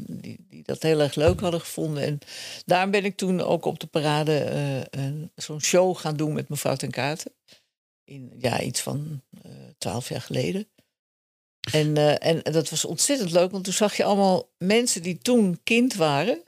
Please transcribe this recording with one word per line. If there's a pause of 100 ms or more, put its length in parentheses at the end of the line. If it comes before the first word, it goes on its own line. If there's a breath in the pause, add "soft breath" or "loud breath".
die, (120)
die
dat
heel
erg
leuk
hadden
gevonden.
En (480 loud breath)
daarom
ben
ik
toen
ook
op
de
parade,
eh, (240)
een,
zo'n
show
gaan
doen
met
mevrouw
ten
Katen. (720 soft breath)
In,
ja,
iets
van, (200)
eh, (280)
twaalf
jaar
geleden. (1040)
En,
eh,
en
dat
was
ontzettend
leuk,
want
toen
zag
je
allemaal
mensen
die
toen
kind
waren